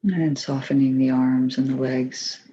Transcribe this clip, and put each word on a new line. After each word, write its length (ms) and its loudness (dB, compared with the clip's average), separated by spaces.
And 360 0
softening 600 0
the 140 2
arms 460 2
and 100 0
the 80 0
legs. 640 -4